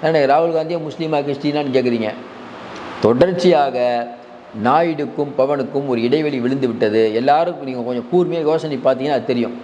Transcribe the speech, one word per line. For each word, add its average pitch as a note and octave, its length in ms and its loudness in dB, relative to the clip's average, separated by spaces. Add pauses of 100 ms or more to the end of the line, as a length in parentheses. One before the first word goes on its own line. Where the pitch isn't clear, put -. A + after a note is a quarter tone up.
ஏன்னா D#3+ 120 2
ராகுல் D3+ 380 4
காந்தியை D#3+ 280 -2
முஸ்லீமா D#3 340 -4
கிறிஸ்டினான்னு C#3+ 580 -2
கேட்குறீங்க?" A#2 400 0 (880)
தொடர்ச்சியாக B2 1040 2 (560)
நாயுடுக்கும் D3 760 0
பவனுக்கும் C#3 500 0
ஒரு A#2+ 140 0
இடைவெளி C#3 380 0
விழுந்து B2+ 280 0
விட்டது. A2 460 2
எல்லாரும் D3 500 2
நீங்க B2+ 180 -8
கொஞ்சம் A#2+ 320 -6
கூர்மையா E3+ 260 0
யோசனை D3+ 440 -2
பார்த்தீங்கன்னா C3 280 0
அது A#2+ 140 0
தெரியும். A#2+ 280 -2 (100)